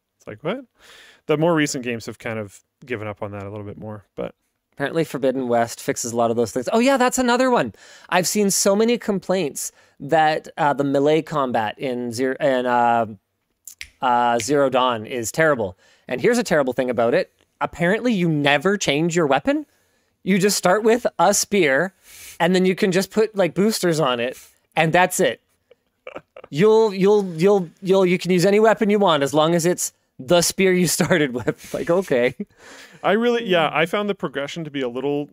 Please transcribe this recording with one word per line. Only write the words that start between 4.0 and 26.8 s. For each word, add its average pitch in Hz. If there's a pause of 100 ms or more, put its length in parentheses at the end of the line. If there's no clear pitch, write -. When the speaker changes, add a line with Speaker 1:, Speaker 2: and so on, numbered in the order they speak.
Speaker 1:
but 120 (400)
Speaker 2:
Apparently 143
Forbidden 131
West 117
fixes 131
a -
lot 117
of 113
those 117
things. 127
Oh 226
yeah, 269
that's 247
another 247
one. 147 (360)
I've 180
seen 202
so 196
many 226
complaints 185 (280)
that, 156 (100)
uh, 147
the 139
melee 143
combat 127
in 123
Zero, 131
in, 131
uh, 120 (960)
uh, 120
Zero 135
Dawn 123
is 117
terrible. 127 (300)
And 127
here's 233
a 226
terrible 139
thing 127
about 117
it. 175 (280)
Apparently 185
you 175
never 147
change 165
your 170
weapon. 277 (560)
You 185
just 196
start 196
with 233 (140)
a 185
spear, 170 (460)
and 175
then 185
you 185
can 196
just 185
put, 214
like, 180
boosters 180
on 127
it, 123 (380)
and 160
that's 180
it. 139 (1080)
You'll, 214